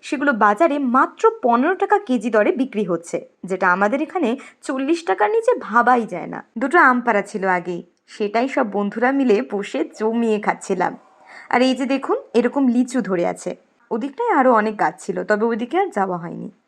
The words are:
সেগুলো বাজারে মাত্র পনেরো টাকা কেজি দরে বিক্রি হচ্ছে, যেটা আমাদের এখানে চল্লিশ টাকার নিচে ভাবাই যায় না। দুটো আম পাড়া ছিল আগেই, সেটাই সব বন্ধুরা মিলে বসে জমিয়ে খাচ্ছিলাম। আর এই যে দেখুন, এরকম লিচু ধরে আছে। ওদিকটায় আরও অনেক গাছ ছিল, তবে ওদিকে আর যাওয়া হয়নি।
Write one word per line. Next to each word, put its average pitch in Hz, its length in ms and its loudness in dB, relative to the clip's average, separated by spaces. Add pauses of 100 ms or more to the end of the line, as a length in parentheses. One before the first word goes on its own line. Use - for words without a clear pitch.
সেগুলো 285 240 0 (120)
বাজারে 247 320 4 (200)
মাত্র 294 260 0 (220)
পনেরো 254 380 2
টাকা 403 140 2 (120)
কেজি 247 280 -2
দরে 214 140 4 (100)
বিক্রি 214 300 -2
হচ্ছে, 165 280 -4 (320)
যেটা 190 160 0 (100)
আমাদের 208 300 2
এখানে 311 220 -2 (380)
চল্লিশ 277 420 -2
টাকার 392 260 2
নিচে 466 180 2 (160)
ভাবাই 233 440 4
যায় 170 200 -8
না। - 60 -10 (240)
দুটো 277 140 0 (120)
আম 247 180 4
পাড়া 202 240 2
ছিল 190 140 -6 (140)
আগেই, 175 220 -6 (340)
সেটাই 220 400 -2
সব 254 120 0 (100)
বন্ধুরা 208 320 -2 (100)
মিলে 247 180 4 (160)
বসে 202 280 -6 (180)
জমিয়ে 226 480 0
খাচ্ছিলাম। 185 460 -2 (600)
আর 247 160 4
এই 262 100 2
যে 277 60 -2 (100)
দেখুন, 269 220 -2 (220)
এরকম 262 240 0 (120)
লিচু 247 240 0 (100)
ধরে 180 240 0
আছে। 180 180 -8 (400)
ওদিকটায় 277 480 -4
আরও 262 120 6 (100)
অনেক 214 220 -2
গাছ 156 120 0 (100)
ছিল, 180 120 -6 (140)
তবে 214 220 0
ওদিকে 240 300 -4
আর 392 140 -2
যাওয়া 190 260 -2
হয়নি। 170 260 -12 (200)